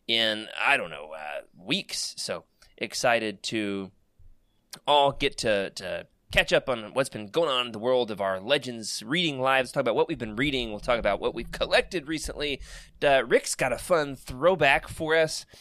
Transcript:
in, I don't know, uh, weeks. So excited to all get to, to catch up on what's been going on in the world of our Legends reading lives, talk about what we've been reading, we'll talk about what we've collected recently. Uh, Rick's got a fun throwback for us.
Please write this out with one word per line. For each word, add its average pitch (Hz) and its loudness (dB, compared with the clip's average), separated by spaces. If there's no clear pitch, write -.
in, 110 2
I 131 2
don't 95 -4
know, 76 -14
uh, 73 -10
weeks. - -6
So - -8
excited 113 -2
to 101 -4
all 143 6
get - -2
to, 101 0
to 87 -8
catch 185 2
up 143 4
on 110 -4
what's 135 0
been 107 -10
going 156 0
on 123 0
in 120 -10
the 107 -8
world 123 2
of 98 -4
our 95 0
Legends 120 -4
reading 143 -2
lives, 131 2
talk 147 -2
about 120 2
what 147 2
we've 131 -6
been 110 -8
reading, 127 0
we'll 104 -8
talk 120 0
about 101 2
what 117 -2
we've - -8
collected 180 0
recently. 147 -6
Uh, 139 6
Rick's 190 2
got 127 0
a - -6
fun 147 0
throwback 139 4
for 160 0
us. 160 2